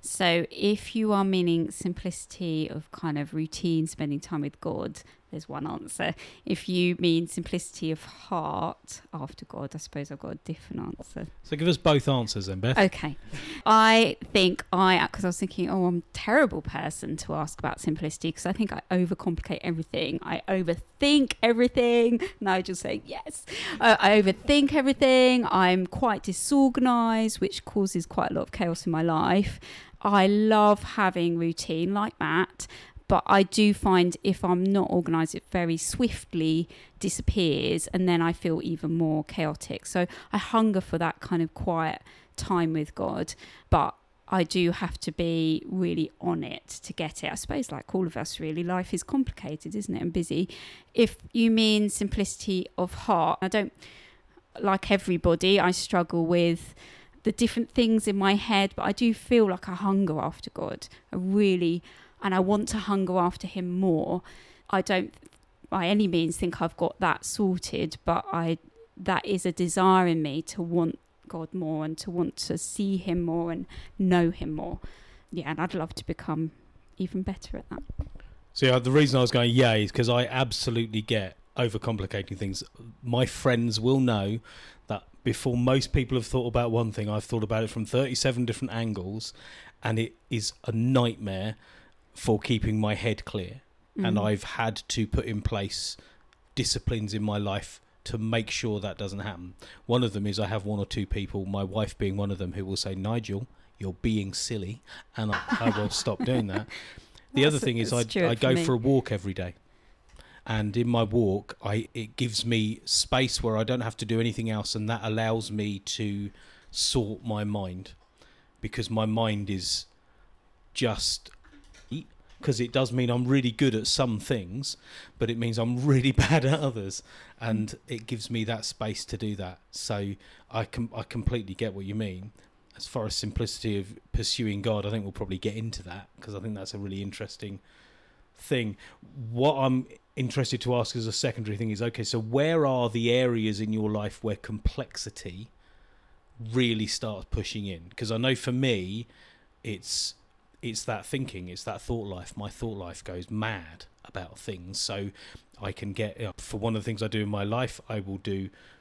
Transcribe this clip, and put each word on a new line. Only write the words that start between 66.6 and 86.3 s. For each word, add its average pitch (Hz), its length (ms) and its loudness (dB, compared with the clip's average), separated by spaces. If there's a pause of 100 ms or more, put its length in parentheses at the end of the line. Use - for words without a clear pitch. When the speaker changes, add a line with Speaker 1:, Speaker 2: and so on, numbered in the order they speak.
Speaker 1:
I've 170 160 -4
got - 220 -2
that 165 260 0
sorted, - 800 -2
but 170 260 0
I, 165 260 0 (380)
that 185 300 -2
is 190 200 -2
a 175 60 0
desire 185 560 6
in 165 140 2
me 151 220 -2
to - 180 -8
want 170 380 0 (280)
God 160 260 -10
more 156 300 -4
and 160 160 -6
to - 120 -8
want 175 260 -2
to - 200 -6
see 196 400 -2
him 175 260 -2
more 170 280 -2
and 165 140 -6 (320)
know 180 320 6
him 156 240 -6
more. 165 260 -8 (520)
Yeah, 165 180 -6
and 156 100 -4
I'd 175 140 -2
love 165 220 -4
to - 100 -12
become 160 460 -4 (460)
even 185 260 -4
better - 340 -8
at - 120 -14
that. - 140 -10 (720)
Speaker 2:
So - 140 2
yeah, 127 120 6
the 123 120 0
reason 139 260 6
I 127 40 6
was 120 100 4
going 120 200 4
yay 117 320 6
is 104 80 -2
'cause 117 160 2
I 123 180 4
absolutely 117 760 -2
get 104 340 -2 (220)
overcomplicating 101 800 -2
things. 98 260 -6 (400)
My 123 220 2
friends 117 540 2
will 131 200 4
know 110 400 2 (480)
that 104 160 -6 (200)
before 123 340 0
most 131 340 4
people 131 260 0
have 113 100 -2
thought 127 200 0